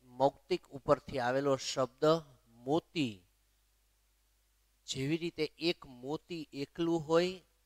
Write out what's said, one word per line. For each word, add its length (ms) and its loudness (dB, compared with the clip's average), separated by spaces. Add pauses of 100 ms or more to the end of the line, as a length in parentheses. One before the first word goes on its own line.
મૌક્તિક 640 0
ઉપરથી 520 -2
આવેલો 360 2
શબ્દ 500 -2 (420)
મોતી. 760 -4 (1600)
જેવી 300 -4
રીતે 420 -4
એક 260 -2
મોતી 680 -10
એકલું 540 -2
હોય 320 2 (260)